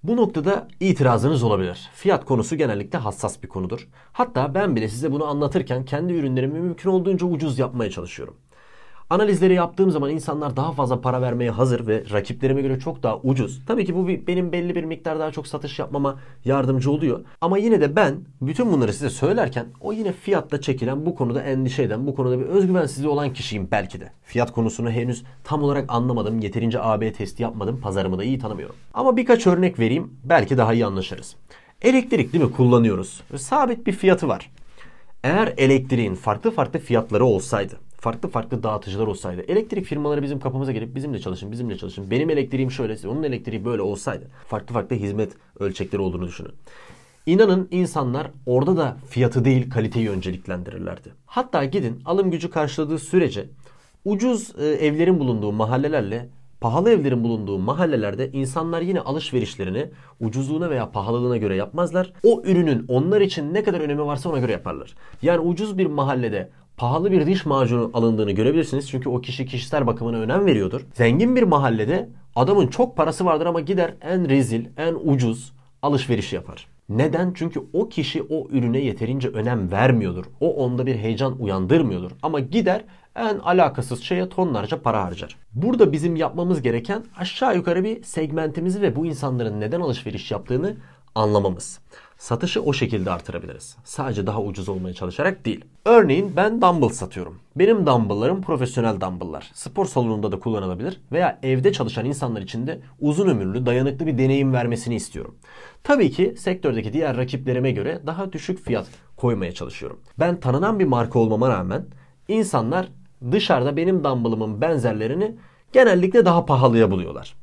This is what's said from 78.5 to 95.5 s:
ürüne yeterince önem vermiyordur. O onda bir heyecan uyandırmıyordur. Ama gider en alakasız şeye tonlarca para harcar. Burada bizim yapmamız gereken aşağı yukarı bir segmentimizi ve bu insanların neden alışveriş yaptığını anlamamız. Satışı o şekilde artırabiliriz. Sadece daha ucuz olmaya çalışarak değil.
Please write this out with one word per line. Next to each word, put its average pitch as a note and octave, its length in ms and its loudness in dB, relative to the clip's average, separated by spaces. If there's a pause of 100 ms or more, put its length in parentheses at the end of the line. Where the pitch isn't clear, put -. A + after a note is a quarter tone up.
ürüne B2 280 0
yeterince B2+ 500 -2
önem A2 420 -2
vermiyordur. G2 540 2 (160)
O D#3+ 140 2
onda B2 320 -2
bir C3 100 0
heyecan A#2+ 460 -2
uyandırmıyordur. F#2+ 680 2 (120)
Ama D3+ 180 -2
gider F3+ 440 0 (320)
en A2 220 -4
alakasız C#3 640 2
şeye F3+ 260 -2
tonlarca B2 540 -2
para A2 220 0
harcar. F2+ 320 -10 (180)
Burada G3 380 4
bizim D#3+ 240 0
yapmamız E3 460 0
gereken A#2 420 -2 (120)
aşağı F#3 400 0
yukarı F3+ 280 0
bir A3+ 180 -4
segmentimizi D#3+ 800 -2
ve C3+ 140 2
bu D#3+ 100 -2
insanların B2+ 540 -2
neden A#2 200 -2
alışveriş B2 500 -6
yaptığını C3 460 -2 (380)
anlamamız. G2+ 640 0 (380)
Satışı C#3+ 440 -2
o D3 100 0
şekilde G#2+ 380 -2
artırabiliriz. - 760 -10
Sadece C3 420 -4
daha G#2 160 -2
ucuz G2 260 -6
olmaya F#2 260 -6
çalışarak D3 500 -4
değil. A2 200 -4 (200)